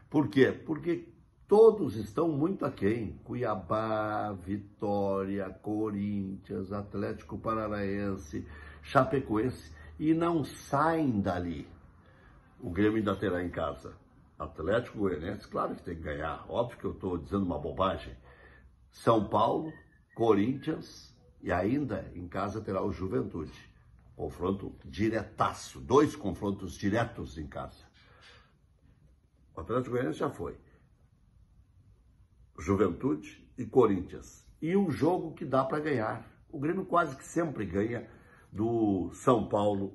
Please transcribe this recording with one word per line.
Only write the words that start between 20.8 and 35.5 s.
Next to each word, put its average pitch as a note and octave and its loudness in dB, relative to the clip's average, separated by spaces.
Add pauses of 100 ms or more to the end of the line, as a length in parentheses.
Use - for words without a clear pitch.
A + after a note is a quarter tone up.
e F#2+ -2
ainda G#2+ 0
em F2+ -10
casa G2+ -4
terá G2 -2
o G2 -2
Juventude. F2 -4 (640)
Confronto G2 -4 (100)
diretaço, - -2
dois C3+ 6
confrontos G2 -4
diretos G#2 -2
em D#2 -8
casa. - -12 (1700)
O - -12
Atlético A#2 -2
Goianiense C3 -2
já D#3 -2
foi. - -10 (2000)
Juventude G2 0 (120)
e A2 -6
Corinthians. G2+ 2 (140)
E F3 2
um G3 2
jogo D3+ 2
que - -10
dá C3+ 2